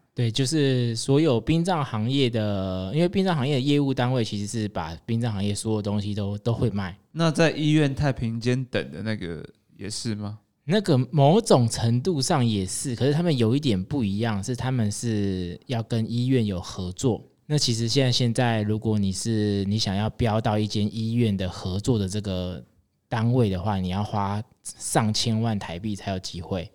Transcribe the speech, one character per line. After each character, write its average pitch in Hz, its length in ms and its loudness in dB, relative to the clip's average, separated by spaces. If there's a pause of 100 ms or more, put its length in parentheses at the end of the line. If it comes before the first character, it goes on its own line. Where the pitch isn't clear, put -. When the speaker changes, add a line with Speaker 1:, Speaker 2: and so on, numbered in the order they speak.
(120)
Speaker 1:
对， 117 180 0
就 135 140 0
是 127 520 2
所 139 240 2
有 135 200 4
殡 160 240 2
葬 170 180 0
行 117 280 -2
业 135 180 2
的， 95 640 -2
因 151 80 2
为 175 80 4
殡 190 160 0
葬 185 100 2
行 131 120 0
业 147 80 2
的 127 60 2
业 143 180 2
务 135 160 0
单 127 180 0
位 123 120 2
其 104 140 -6
实 101 80 -4
是 107 220 -4
把 82 260 -6 (120)
殡 117 140 0
葬 120 120 -2
行 98 100 -2
业 104 120 0
所 110 200 -2
有 107 80 -2
东 101 200 -2
西 101 120 -4
都， 101 240 -4
都 120 140 0
会 120 180 0
卖。 95 240 -4 (180)
Speaker 2:
那 160 180 0
在 156 220 2
医 151 180 0
院 147 240 4
太 139 180 0
平 117 260 -4
间 123 280 0
等 73 240 -4
的 78 120 -10
那 110 120 -4
个 85 280 -8 (340)
也 98 120 -10
是 113 260 -6
吗？ 104 240 -10 (260)
Speaker 1:
那 196 160 0
个 165 180 2 (120)
某 156 300 6
种 156 260 6
程 117 360 0
度 170 180 0
上 135 240 2
也 104 220 2
是， 123 300 -6
可 123 100 2
是 147 80 4
他 160 80 2
们 170 160 2
有 113 160 4
一 143 60 2
点 107 220 2
不 135 200 -2
一 101 160 0
样， 110 240 -2
是 123 140 -4
他 123 140 -4
们 117 200 0
是 98 760 -2
要 117 160 -2
跟 110 280 -2
医 120 160 0
院 127 180 4
有 95 160 -2
合 90 320 -8
作。 110 320 -2 (220)
那 151 100 0
其 131 160 2
实 113 160 -2
现 131 160 2
在， 127 80 2
现 117 220 2
在 117 280 2
如 104 160 0
果 110 200 0
你 98 140 2
是， 104 520 0
你 104 140 0
想 101 160 -2
要 104 160 0
标 110 300 0
到 107 180 0
一 107 80 0
间 104 280 -2
医 113 180 -4
院 117 220 2
的 92 140 -2
合 92 320 -6
作 120 180 2
的 98 80 0
这 95 140 -4
个 90 420 -6 (460)
单 113 240 0
位 123 160 4
的 92 120 0
话， 98 180 0
你 92 100 -2
要 95 160 -2
花 104 380 -2 (200)
上 - 520 -2
千 110 260 0
万 113 180 0
台 87 200 -8
币 104 180 -6
才 101 140 -8
有 92 80 -2
机 90 240 -10
会。 92 320 -6